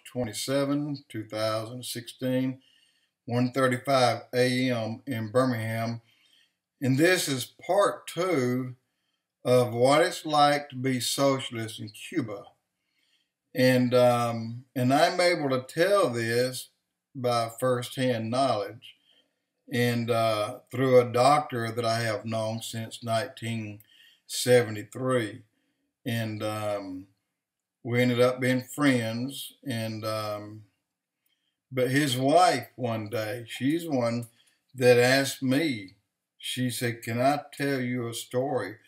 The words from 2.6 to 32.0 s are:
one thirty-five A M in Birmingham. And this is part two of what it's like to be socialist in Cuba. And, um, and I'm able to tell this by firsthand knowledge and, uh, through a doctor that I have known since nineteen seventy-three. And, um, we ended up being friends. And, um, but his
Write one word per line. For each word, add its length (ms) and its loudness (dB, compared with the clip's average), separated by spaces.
one 260 0
thirty-five 720 2
A 380 2
M 340 -4
in 240 -6
Birmingham. 720 -2
And 160 2
this 300 4
is 180 -4
part 600 0
two 680 -2
of 300 4
what 260 6
it's 240 -2
like 440 4
to 60 -16
be 240 -2
socialist 800 -2
in 100 -12
Cuba. 560 -8
And, 400 4
um, 720 2
and 160 2
I'm 300 2
able 300 2
to 200 -2
tell 380 2
this 600 -2
by 460 0
firsthand 720 -2
knowledge 640 -2
and, 380 0
uh, 520 0
through 280 6
a 140 2
doctor 580 2
that 140 -4
I 140 0
have 260 -4
known 380 -4
since 400 -10
nineteen 800 -6
seventy-three. 1160 0
And, 360 -4
um, 680 -6
we 180 0
ended 200 2
up 180 4
being 240 0
friends. 920 -2
And, 380 -6
um, 560 -8
but 220 0
his 240 2